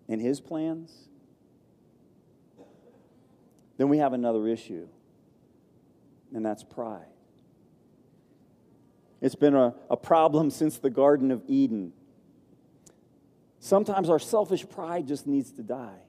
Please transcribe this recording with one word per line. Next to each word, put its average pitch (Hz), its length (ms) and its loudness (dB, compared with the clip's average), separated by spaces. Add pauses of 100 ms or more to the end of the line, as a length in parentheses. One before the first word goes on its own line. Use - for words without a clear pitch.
and 110 120 -6
his 123 200 -2
plans, 160 680 -8 (2750)
then 135 120 0
we 147 100 4
have 139 140 2
another 117 360 0
issue, 98 400 -6 (1400)
and 110 120 -8
that's 107 200 -6
pride. 107 420 -12 (2250)
It's 131 140 0
been 147 200 4
a, 123 200 4 (140)
a 135 80 -2
problem 160 540 2
since 151 280 -2
the 135 120 -2
Garden 135 400 4
of 123 160 -4
Eden. 113 460 0 (1700)
Sometimes 196 520 0
our 160 80 6
selfish 196 500 -2
pride 170 380 -8
just 139 200 -6
needs 139 260 -2
to 120 100 -16
die. 110 460 -12